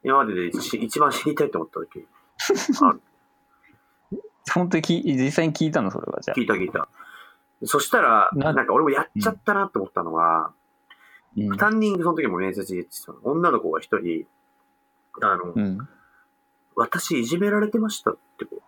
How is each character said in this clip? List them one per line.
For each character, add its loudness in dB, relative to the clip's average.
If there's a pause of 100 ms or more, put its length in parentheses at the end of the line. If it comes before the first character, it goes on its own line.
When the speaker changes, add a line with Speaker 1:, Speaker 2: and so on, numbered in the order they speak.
Speaker 1:
今 2
ま 4
で -4
で -2
一、 -4
一 -4
番 4
死 -2
に -2
た 2
い -4
と -2
思 -6
っ -20
た -10
時。 -14 (300)
Speaker 2:
<laughs> 0
Speaker 1:
あ 2
る。 -6 (1500)
Speaker 2:
本 2
当 0
に 0
き-、 0
実 2
際 2
に 0
聞 -2
い -6
た 0
の、 -2
そ -6
れ -10
は、 -6
じ -8
ゃ -4
あ。 -2
Speaker 1:
聞 0
い -2
た、 4
聞 -2
い -6
た。 -4 (760)
そ 0
し -2
た 4
ら、 6
Speaker 2:
な-、 0
Speaker 1:
な 2
ん -2
か 2
俺 4
も 4
や 0
っ -6 (140)
ち 0
ゃ 2
っ -10
た 0
な 2
っ -10
て -4
思 -2
っ -18
た -2
の -6
は、 2 (840)
Speaker 2:
う -2
ん。 0
う 0
ん。 0
Speaker 1:
二 2 (100)
人 2
そ 2
の 0
時 0
も 0
面 -2
接 -6
で -4
言 -8
っ -12
て -16
た -18
の。 -20
女 2
の 2
子 -2
が -2
一 -2
人、 -4 (920)
あ 2
の、 -8
Speaker 2:
う 2
ん。 -2 (880)
Speaker 1:
「私 0
い 0
じ -2
め 2
ら 2
れ 0
て 0
ま 0
し -8
た」 0
っ -8 (200)
て -10
子。 -16